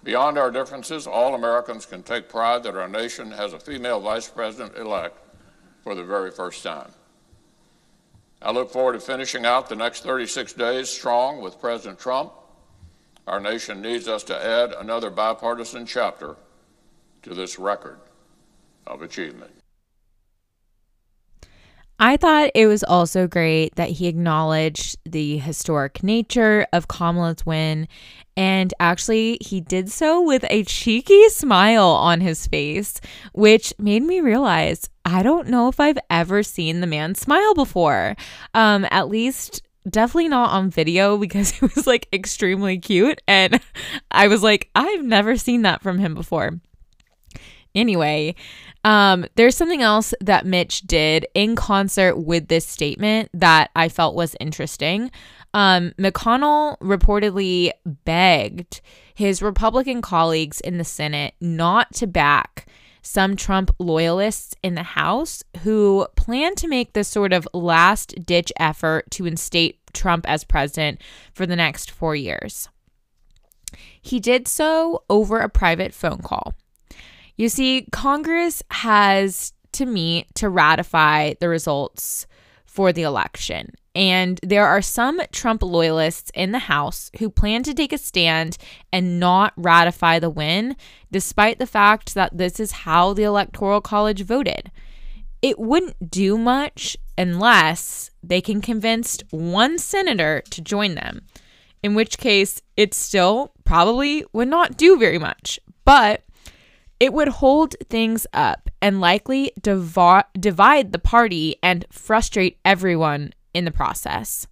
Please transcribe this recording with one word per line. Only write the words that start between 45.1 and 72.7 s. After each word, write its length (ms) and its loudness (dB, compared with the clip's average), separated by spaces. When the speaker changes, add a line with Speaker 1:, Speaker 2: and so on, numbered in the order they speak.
Speaker 2:
seen 280 0
that 180 0
from 180 -2
him 160 -2
before." 460 -6
Anyway, 580 0
um, 520 4
there's 200 6
something 280 0
else 280 2
that 220 2
Mitch 380 -2
did 540 0
in 200 2
concert 600 2
with 320 -2
this 180 2
statement 640 -4
that 440 6
I 140 2
felt 260 0
was 240 -4
interesting. 720 -6
Um, 460 4
McConnell 800 0
reportedly 880 2
begged 960 0
his 300 -2
Republican 580 0
colleagues 600 0
in 180 -6
the 40 -4
Senate 560 -6
not 540 0
to 140 -4
back 580 0
some 320 0
Trump 420 -2
loyalists 880 -2
in 100 -4
the 80 -6
House 640 -4
who 540 2
plan 400 0
to 120 -4
make 260 -2
this 140 -2
sort 260 0
of 200 0
last-ditch 1080 2
effort 520 -2
to 160 -8
instate 520 -2
Trump 340 -2
as 160 -2
president 560 -2
for 100 -4
the 100 -4
next 360 -4
four 240 -4
years. 520 -8